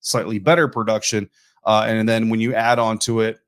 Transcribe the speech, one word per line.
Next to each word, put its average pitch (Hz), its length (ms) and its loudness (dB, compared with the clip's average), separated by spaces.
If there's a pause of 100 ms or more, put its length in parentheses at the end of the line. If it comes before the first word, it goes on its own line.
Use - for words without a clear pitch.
slightly 107 380 -4
better 151 300 2
production." 110 600 -2 (360)
Uh, 107 220 4
and 110 220 0
then 113 220 0
when 113 100 0
you 117 140 -2
add 117 240 2
on 110 220 -2
to 113 200 -2
it 110 280 -2